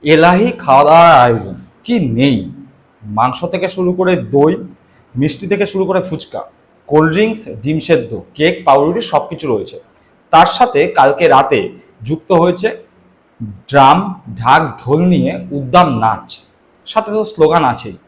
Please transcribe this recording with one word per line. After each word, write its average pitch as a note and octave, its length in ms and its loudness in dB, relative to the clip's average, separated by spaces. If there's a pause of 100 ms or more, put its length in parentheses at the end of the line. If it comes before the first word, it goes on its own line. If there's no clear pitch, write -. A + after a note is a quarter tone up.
(120)
এলাহি F3+ 360 4 (140)
খাওয়া C#3 260 4
দাওয়ার E3 260 6 (100)
আয়োজন G#2+ 320 -2 (280)
কি A#3+ 100 -4 (240)
নেই? C3 200 2 (640)
মাংস A2 360 -2 (140)
থেকে F#3 240 -4
শুরু F3+ 220 -2
করে F#3 140 0 (220)
দই, D3 180 4 (640)
মিষ্টি D3 380 -4
থেকে G3+ 200 -2
শুরু F#3+ 160 -2
করে F#3 200 -2
ফুচকা, D3+ 320 -12 (480)
কোল্ড D#3 240 2
ড্রিঙ্কস, G#3+ 300 -2 (200)
ডিম D3+ 240 -4
সেদ্ধ, D#3+ 240 0 (260)
কেক, D#3+ 180 0 (120)
পাউরুটি D3+ 440 2
সব D3 200 -2
কিছু D#3+ 220 -12
রয়েছে। G2 240 -6 (560)
তার E3 240 6
সাথে - 240 -4 (180)
কালকে C#3+ 260 2 (100)
রাতে C3+ 260 2 (480)
যুক্ত D#3 220 -6 (120)
হয়েছে F3+ 260 -2 (1000)
ড্রাম, C#3 280 6 (420)
ঢাক, C3+ 220 2 (180)
ঢোল C#3 200 -2 (120)
নিয়ে C#3 200 0 (240)
উদ্দাম C#3+ 320 0 (140)
নাচ, A2 240 -2 (640)
সাথে G3+ 280 -4
তো G#3+ 60 -2 (100)
স্লোগান D#3+ 300 2 (100)
আছেই। G#2+ 240 -12 (120)